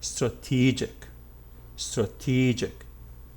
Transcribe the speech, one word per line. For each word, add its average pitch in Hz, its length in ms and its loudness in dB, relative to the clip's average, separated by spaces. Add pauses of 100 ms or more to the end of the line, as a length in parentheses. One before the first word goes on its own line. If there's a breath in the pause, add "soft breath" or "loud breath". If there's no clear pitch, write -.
strategic. - 1040 2 (680)
Strategic. - 1080 0 (520)